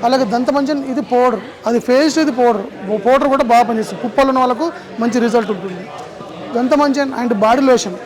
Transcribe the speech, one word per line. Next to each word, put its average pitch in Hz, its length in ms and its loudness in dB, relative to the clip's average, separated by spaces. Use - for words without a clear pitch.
అలాగే 262 200 2
దంతమంజన్, 269 600 0
ఇది 262 160 -4
పౌడర్, 247 400 2
అది 233 140 0
ఫేస్, 277 380 2
ఇది 302 120 2
పౌడర్, 220 760 0
పౌడర్ 277 220 4
కూడా 269 160 2
బాగా 233 180 6
పనిచేస్తుంది. 220 400 -2
కుప్పలు 269 260 0
ఉన్న 262 100 0
వాళ్ళకు 254 340 0
మంచి 233 200 0
రిజల్ట్ 226 300 2
ఉంటుంది. 185 360 -8
దంతమంజన్ 277 540 2
and 233 220 -2
బాడీ 220 280 2
లోషన్ 233 320 2